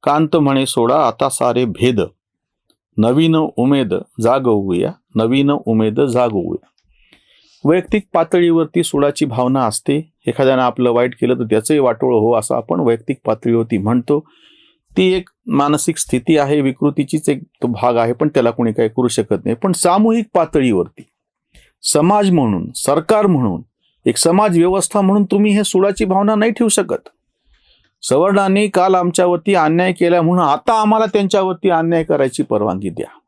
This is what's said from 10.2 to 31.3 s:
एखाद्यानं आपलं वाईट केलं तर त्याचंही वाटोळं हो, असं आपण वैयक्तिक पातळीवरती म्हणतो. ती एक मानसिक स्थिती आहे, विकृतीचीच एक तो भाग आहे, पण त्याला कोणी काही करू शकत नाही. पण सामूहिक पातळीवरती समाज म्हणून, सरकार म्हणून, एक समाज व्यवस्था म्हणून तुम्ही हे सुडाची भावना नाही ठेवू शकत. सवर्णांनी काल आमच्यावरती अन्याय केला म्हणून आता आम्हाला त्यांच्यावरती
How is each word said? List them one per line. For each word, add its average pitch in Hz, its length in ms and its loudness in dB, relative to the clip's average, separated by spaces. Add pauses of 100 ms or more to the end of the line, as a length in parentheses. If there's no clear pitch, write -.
एखाद्यानं 131 360 0
आपलं 123 280 0
वाईट 123 240 0
केलं 123 240 -2
तर 123 60 -4
त्याचंही 113 360 0
वाटोळं 123 360 0
हो, 110 180 2
असं 113 200 -2
आपण - 260 -4
वैयक्तिक 117 460 -2
पातळीवरती 113 520 -2
म्हणतो. 120 400 -2 (760)
ती 185 160 2
एक 185 160 -4 (200)
मानसिक 147 500 -2
स्थिती 135 400 -2
आहे, 147 220 0
विकृतीचीच 143 680 -2
एक 139 140 -2 (200)
तो - 100 -4
भाग 120 240 0
आहे, 117 160 0
पण 151 160 -2
त्याला 123 220 0
कोणी 113 220 -2
काही 110 160 0
करू 123 200 -2
शकत 101 360 -4
नाही. 113 120 -2
पण 190 160 -2
सामूहिक 214 640 0
पातळीवरती 131 680 0 (840)
समाज 190 460 2
म्हणून, 117 460 0
सरकार 170 500 0
म्हणून, 123 360 0 (440)
एक 123 100 0
समाज 180 420 2
व्यवस्था 185 420 0
म्हणून 196 240 2
तुम्ही 202 320 2
हे 208 80 0
सुडाची 196 400 0
भावना 202 300 0
नाही 214 180 0
ठेवू 226 160 0
शकत. - 400 -4 (960)
सवर्णांनी 196 680 2
काल 190 260 2
आमच्यावरती 180 600 0
अन्याय 170 380 2
केला 175 300 0
म्हणून 175 220 2
आता 151 360 0
आम्हाला 220 260 2
त्यांच्यावरती 190 640 0